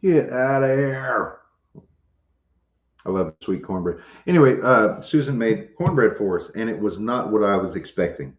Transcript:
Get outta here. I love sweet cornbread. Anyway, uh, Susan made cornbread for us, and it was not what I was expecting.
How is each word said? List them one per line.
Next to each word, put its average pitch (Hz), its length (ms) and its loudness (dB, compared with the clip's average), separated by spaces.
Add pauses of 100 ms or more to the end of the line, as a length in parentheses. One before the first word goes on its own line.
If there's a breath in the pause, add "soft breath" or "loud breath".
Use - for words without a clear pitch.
Get 156 300 2
outta 135 340 0
here. 135 680 -2 (1700)
I 92 40 -6
love 90 320 -2
sweet 95 200 -4
cornbread. 87 380 -6 (260 loud breath)
Anyway, 156 360 4
uh, 117 380 4
Susan 139 380 -2
made 113 380 -2
cornbread 127 400 2
for 95 220 -2
us, - 160 -8
and 113 140 -6
it 98 100 -6
was 98 200 -4
not 113 320 -4
what 107 120 2
I 101 140 2
was 90 200 -2
expecting. - 640 -6